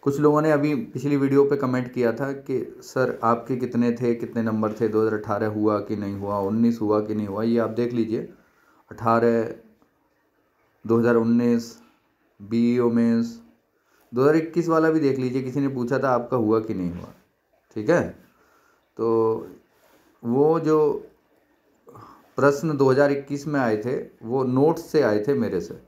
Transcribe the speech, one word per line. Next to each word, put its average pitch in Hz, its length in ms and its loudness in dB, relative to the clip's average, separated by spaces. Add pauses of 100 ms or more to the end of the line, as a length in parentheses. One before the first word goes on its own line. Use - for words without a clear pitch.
कुछ 143 180 -2
लोगों 147 220 4
ने 156 100 2
अभी 147 220 2
पिछली 135 420 -4
वीडियो 139 280 4
पे 143 120 0
कमेंट 127 360 -2
किया 117 200 0
था 135 200 -6
कि 135 480 -8
सर - 440 -4
आपके 117 320 0
कितने 120 360 0
थे, 120 220 0
कितने 117 280 -6
नंबर 110 300 -2
थे, 110 160 -2
दो 107 120 0
हज़ार 110 180 0
अठारह 104 280 -2
हुआ 107 320 0
कि 104 180 -6
नहीं 101 180 -6
हुआ, 101 240 -4
उन्नीस 113 420 0
हुआ 107 200 2
कि 107 140 -6
नहीं 107 120 -4
हुआ, 101 160 -6
ये 117 160 0
आप 110 120 0
देख 120 220 -4
लीजिए। 117 400 -4 (580)
अठारह, 117 640 2 (1300)
दो 113 120 4
हज़ार 117 160 4
उन्नीस, 117 640 2 (680)
बीईओ 120 480 2
मेंस, 117 500 0 (760)
दो 123 80 0
हज़ार 151 140 4
इक्कीस 165 320 -2
वाला 160 220 2
भी 160 100 2
देख 135 180 2
लीजिए, 127 240 -2
किसी 131 180 -4
ने 139 80 0
पूछा 131 300 -2
था 131 120 0
आपका 120 260 0
हुआ 110 240 2
कि 110 140 -6
नहीं 90 160 -4
हुआ, 87 220 -12 (640)
ठीक 107 160 -4
है। 139 180 2 (880)
तो 113 120 -2 (1160)
वो 147 360 2
जो 151 460 2 (1300)
प्रश्न 143 400 2
दो 135 140 4
हज़ार 143 220 4
इक्कीस 139 340 -6
में 147 140 -2
आए 113 160 0
थे 120 200 -4 (260)
वो 127 220 -2
नोट्स 139 380 2
से 151 200 0
आए 107 260 2
थे 139 60 2
मेरे 98 260 -2
से। - 280 -12